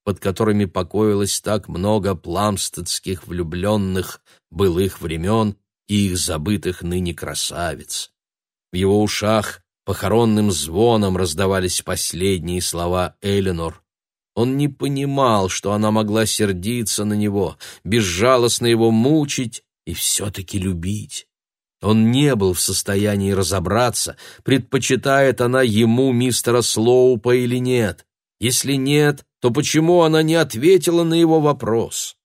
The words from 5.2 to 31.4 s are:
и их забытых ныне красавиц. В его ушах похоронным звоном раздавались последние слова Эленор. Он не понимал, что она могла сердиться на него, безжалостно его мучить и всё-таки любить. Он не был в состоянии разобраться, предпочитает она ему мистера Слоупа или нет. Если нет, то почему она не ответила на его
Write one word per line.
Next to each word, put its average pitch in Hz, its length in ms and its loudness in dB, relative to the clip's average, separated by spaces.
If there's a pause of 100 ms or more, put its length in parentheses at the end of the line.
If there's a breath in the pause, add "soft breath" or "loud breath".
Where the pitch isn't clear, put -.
и 104 200 0
их 90 100 -2
забытых 87 640 -4
ныне 87 320 -4
красавиц. - 960 -8 (600)
В - 20 -6
его 98 260 2
ушах 107 600 -2 (240)
похоронным 107 640 2
звоном 92 640 0
раздавались 92 680 -2
последние 90 800 -4
слова 87 600 -4
Эленор. 95 600 -4 (520)
Он 127 240 0
не 143 120 0
понимал, 139 800 0
что 98 240 -4
она 107 180 0
могла 107 340 0
сердиться 104 800 -4
на 104 100 -2
него, 101 440 -2 (260 loud breath)
безжалостно 117 840 2
его 113 240 4
мучить 131 720 0 (220)
и 85 80 -8
всё-таки 98 640 -6
любить. 95 680 -6 (540)
Он 110 300 4
не 135 240 4
был 95 180 2
в - 80 -4
состоянии 98 720 0
разобраться, 98 840 0 (280 loud breath)
предпочитает 135 960 2
она 127 220 2
ему 117 500 4
мистера 120 480 0
Слоупа 123 760 4
или 123 220 0
нет. 123 480 -2 (340)
Если 127 340 -2
нет, 143 520 2 (160)
то - 100 2
почему 160 520 4
она 156 180 4
не 160 140 2
ответила 170 680 4
на 165 120 0
его 160 260 4